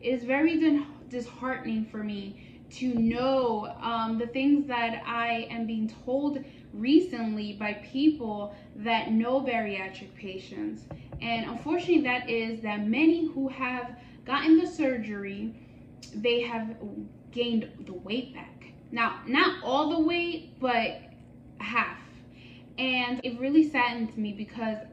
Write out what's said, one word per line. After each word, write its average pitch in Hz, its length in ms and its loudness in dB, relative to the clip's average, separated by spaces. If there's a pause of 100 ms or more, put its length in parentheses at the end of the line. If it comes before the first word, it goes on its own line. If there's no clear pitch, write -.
It 240 80 0
is 247 140 0
very 311 360 4
dis-, 294 240 6 (260)
disheartening 233 760 -4
for 214 180 -8
me 202 580 -10 (100)
to 254 240 -2
know, 233 840 2
um, 226 360 0
the 233 100 -2
things 277 400 4
that 233 380 -2
I 233 440 -2
am 226 180 -4
being 220 260 -2 (120)
told 277 380 0 (300)
recently 226 800 2
by 208 200 -4 (180)
people 233 640 0 (220)
that 226 340 0
know 240 300 4
bariatric 214 760 -4
patients. 190 680 -10 (380)
And 226 280 -2
unfortunately, 330 520 2
that 247 280 0
is 226 320 -2
that 214 260 -2
many 320 400 4
who 269 220 -2
have 254 460 -6 (300)
gotten 294 320 6
the 349 100 6
surgery, 214 880 -2 (600)
they 240 260 2
have 226 340 -4 (560)
gained 240 380 0 (160)
the - 80 -12
weight 214 400 -6
back. - 320 -16 (260)
Now, 233 360 0
not 349 360 4
all 294 280 2
the 330 80 2
weight, 339 600 0
but 233 420 0 (580)
half. 214 400 -2 (800)
And 254 440 0
it 240 160 -4
really 294 300 6
saddens 240 480 0
me 208 160 -2
because 214 440 -6 (160)